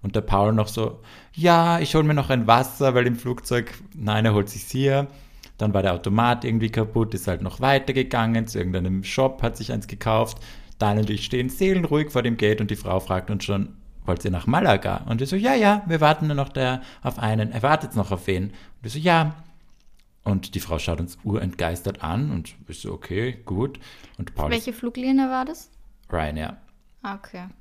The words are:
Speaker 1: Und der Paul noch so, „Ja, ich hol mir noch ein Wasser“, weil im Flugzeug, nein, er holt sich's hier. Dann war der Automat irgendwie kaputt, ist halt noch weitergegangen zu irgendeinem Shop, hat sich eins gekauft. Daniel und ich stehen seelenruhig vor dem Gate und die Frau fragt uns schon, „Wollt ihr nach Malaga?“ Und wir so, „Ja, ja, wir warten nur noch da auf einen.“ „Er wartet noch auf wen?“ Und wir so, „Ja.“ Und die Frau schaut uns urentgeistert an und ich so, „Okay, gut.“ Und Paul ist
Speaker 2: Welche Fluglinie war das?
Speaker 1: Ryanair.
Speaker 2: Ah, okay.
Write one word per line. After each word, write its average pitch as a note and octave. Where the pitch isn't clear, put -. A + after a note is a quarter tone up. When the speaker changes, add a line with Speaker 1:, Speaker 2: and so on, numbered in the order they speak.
Speaker 1:
Und G2
der G#2+
Paul G2+
noch G#2+
so, -
„Ja, E3+
ich D3
hol D#3
mir D3+
noch C#3+
ein B2
Wasser“, C3
weil B2
im A#2+
Flugzeug, B2
nein, G#2+
er G#2+
holt G2+
sich's -
hier. C#3
Dann G#2+
war G2
der F#2
Automat A#2
irgendwie A2+
kaputt, A2
ist F#2+
halt F2+
noch F#2+
weitergegangen B2+
zu A2
irgendeinem F#2
Shop, C3
hat A#2
sich A2+
eins G#2+
gekauft. A2+
Daniel G#2+
und G#2
ich G#2+
stehen B2+
seelenruhig D#3+
vor B2
dem A#2
Gate G#2+
und G#2
die G#2+
Frau F#2
fragt F#2
uns G2+
schon, G2+
„Wollt F2+
ihr G2+
nach F2+
Malaga?“ A2
Und A#2
wir C3+
so, F#3
„Ja, A#3+
ja, G#3
wir D#3+
warten D#3
nur D3
noch C#3
da C3
auf -
einen.“ A2
„Er A2
wartet D3+
noch G2+
auf F2+
wen?“ F#2
Und G2+
wir A2+
so, C3
„Ja.“ D#3+
Und F#2+
die G2
Frau -
schaut D#2+
uns F2
urentgeistert F#2
an F2
und F2
ich -
so, -
„Okay, A2
gut.“ A2
Und -
Paul -
ist A3+
Speaker 2:
Welche B3
Fluglinie C4
war C4
das? D#4+
Speaker 1:
Ryanair. D#2
Speaker 2:
Ah, G3
okay. F#3+